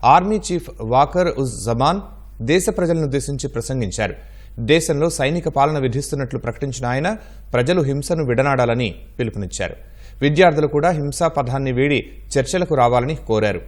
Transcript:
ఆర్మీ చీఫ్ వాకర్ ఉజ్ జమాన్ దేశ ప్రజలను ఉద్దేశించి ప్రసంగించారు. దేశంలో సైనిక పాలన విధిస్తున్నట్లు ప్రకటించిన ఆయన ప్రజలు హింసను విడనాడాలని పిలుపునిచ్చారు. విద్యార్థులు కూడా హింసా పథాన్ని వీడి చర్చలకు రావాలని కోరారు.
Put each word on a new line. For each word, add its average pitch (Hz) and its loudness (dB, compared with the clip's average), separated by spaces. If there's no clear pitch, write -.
ఆర్మీ 180 6
చీఫ్ - -4
వాకర్ 139 2
ఉజ్ 117 -4
జమాన్ 135 2
దేశ 165 2
ప్రజలను 170 0
ఉద్దేశించి 139 -4
ప్రసంగించారు. 113 -4
దేశంలో 151 2
సైనిక 156 -2
పాలన 147 2
విధిస్తున్నట్లు 131 -2
ప్రకటించిన 127 -6
ఆయన 151 -2
ప్రజలు 127 4
హింసను 143 -2
విడనాడాలని 123 2
పిలుపునిచ్చారు. 98 -6
విద్యార్థులు 151 4
కూడా 147 2
హింసా 151 -2
పథాన్ని 135 -2
వీడి 135 0
చర్చలకు 160 0
రావాలని 123 2
కోరారు. 107 0